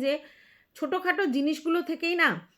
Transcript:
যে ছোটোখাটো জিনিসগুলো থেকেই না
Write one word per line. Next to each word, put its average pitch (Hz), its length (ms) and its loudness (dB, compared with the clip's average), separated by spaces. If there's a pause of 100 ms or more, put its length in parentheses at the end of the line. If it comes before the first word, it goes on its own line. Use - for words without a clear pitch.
যে 277 80 2 (640)
ছোটোখাটো 359 500 0
জিনিসগুলো 302 560 0
থেকেই 339 340 -4
না 330 140 4 (280)